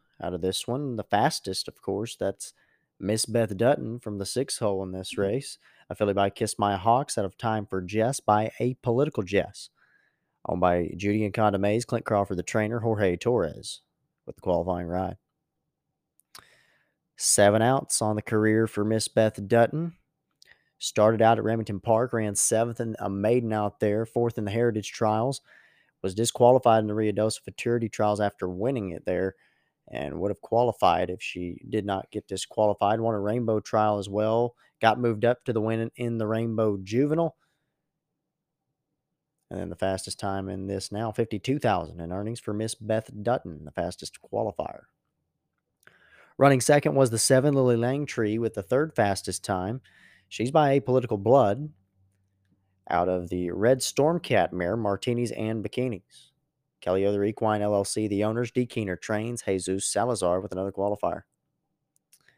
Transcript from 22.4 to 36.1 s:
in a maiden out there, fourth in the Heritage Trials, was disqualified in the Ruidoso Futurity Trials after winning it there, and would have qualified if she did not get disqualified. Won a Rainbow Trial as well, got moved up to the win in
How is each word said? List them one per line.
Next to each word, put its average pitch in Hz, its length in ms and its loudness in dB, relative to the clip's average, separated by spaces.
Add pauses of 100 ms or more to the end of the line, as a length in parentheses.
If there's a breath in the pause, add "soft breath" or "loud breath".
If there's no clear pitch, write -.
in 113 200 -6
a 101 100 -6
maiden 110 440 0
out 104 260 -2
there, 107 260 0
fourth 120 320 -2
in 107 80 -2
the 101 60 -2
Heritage 110 400 0
Trials, 113 500 0 (600 soft breath)
was 95 120 -4
disqualified 120 680 6
in 107 60 0
the 104 60 -2
Ruidoso 107 480 0
Futurity 117 460 -2
Trials 104 320 0
after 101 300 -2
winning 101 420 -4
it - 140 -12
there, 92 300 0 (520)
and 71 320 -8
would 101 120 -2
have 98 100 -10
qualified 92 680 2
if 92 120 -10
she 90 480 -10
did 107 160 -4
not 98 260 -6
get 104 160 -10
disqualified. 104 720 0
Won 113 160 -2
a 104 40 -4
Rainbow 110 400 -2
Trial 107 400 0
as 98 100 -8
well, 110 460 0 (260 soft breath)
got 113 180 4
moved 113 240 0
up 123 220 0
to 120 80 -2
the 110 80 0
win 113 340 -2
in 117 220 -4